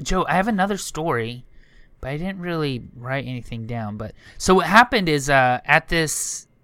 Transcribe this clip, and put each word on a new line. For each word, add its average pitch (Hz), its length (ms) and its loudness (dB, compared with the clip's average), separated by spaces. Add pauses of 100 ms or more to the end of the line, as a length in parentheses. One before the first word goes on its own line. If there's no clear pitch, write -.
Joe, 180 260 0
I 147 60 0
have 190 120 2
another 202 300 0
story, 127 680 -4 (560)
but 131 100 -8
I 143 60 -6
didn't 190 220 -6
really 156 460 -4 (100)
write 127 320 -6
anything 120 400 -8
down. 110 300 -6
But 107 180 -10 (240)
so - 160 4
what 180 120 4
happened 208 420 4
is, 147 200 2
uh, 127 360 4
at 151 240 4
this - 580 -2 (180)